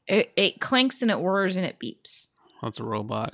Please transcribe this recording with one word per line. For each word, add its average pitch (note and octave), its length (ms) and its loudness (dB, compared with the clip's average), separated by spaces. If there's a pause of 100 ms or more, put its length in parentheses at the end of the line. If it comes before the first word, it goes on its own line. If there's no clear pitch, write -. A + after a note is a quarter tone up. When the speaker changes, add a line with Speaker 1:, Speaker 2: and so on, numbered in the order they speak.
Speaker 1:
It, G3 280 2
it G3 240 2
clanks C4 420 2
and A3+ 100 2
it D3+ 80 0
whirs F#3+ 360 0
and F#3 100 0
it - 140 -8
beeps. - 480 -10 (340)
Speaker 2:
That's A2+ 180 -6
a A#2 40 -6
robot. A2 500 -4